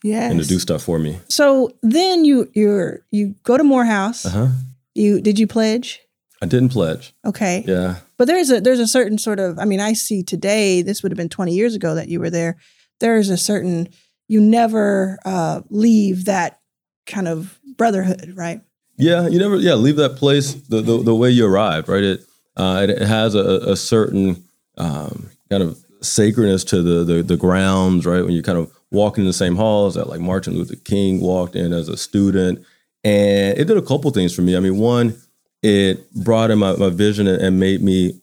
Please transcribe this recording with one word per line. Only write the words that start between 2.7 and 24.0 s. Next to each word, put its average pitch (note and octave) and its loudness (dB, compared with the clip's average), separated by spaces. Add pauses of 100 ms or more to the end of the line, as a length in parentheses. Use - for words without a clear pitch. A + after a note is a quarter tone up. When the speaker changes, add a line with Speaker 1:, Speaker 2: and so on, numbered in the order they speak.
Speaker 1:
you G#3 -2
go A#3+ 2
to D4+ 2
Morehouse. A#3 2
Speaker 2:
Uh-huh. A2 0 (480)
Speaker 1:
You, G#3 2
did G#3 2
you A3 2
pledge? A3 -4 (420)
Speaker 2:
I F#2 -4
didn't B2+ 2
pledge. G2 -2 (100)
Speaker 1:
Okay. F#3+ -4
Speaker 2:
Yeah. F2+ 0 (200)
Speaker 1:
But B3 2
there E4+ 2
is D4 0
a, A3+ 4
there's B3 2
a A3+ 0
certain G#3+ 0
sort G#3 -4
of, F3+ -4
I - -6
mean, G3 0
I G#3+ -2
see G#3 -4
today, F#3+ 0
this F#3+ -6
would F#3+ -4
have E3 -6
been E3+ -6
twenty F3 -4
years A3 0
ago E3+ -4
that D#3+ -6
you E3+ -6
were E3+ -6
there. E3+ -4 (420)
There A3+ 2
is G3 0
a F3+ 0
certain, F3+ -2 (360)
you G#3+ 2
never, G#3 2
uh, F3 -2 (100)
leave G#3 2
that F#3+ -2 (460)
kind F#3+ -6
of E3 -8 (180)
brotherhood, F#3 -2
right? E3+ -10 (340)
Speaker 2:
Yeah, E3+ 2
you E3+ 2
never, G3+ 2
yeah, F3 2
leave C3+ 4
that C#3 0
place C#3+ 2
the, A2 -4
the, A#2 0
the A2+ 2
way B2 4
you A#2+ 4
arrived, F#2+ 0
right? G2 0
It, G2 -2 (340)
uh, F#2+ 0
it, G2+ 2
it G2+ 0
has A2 2
a, G#2 2
a F#2+ 0
certain, G2 0 (320)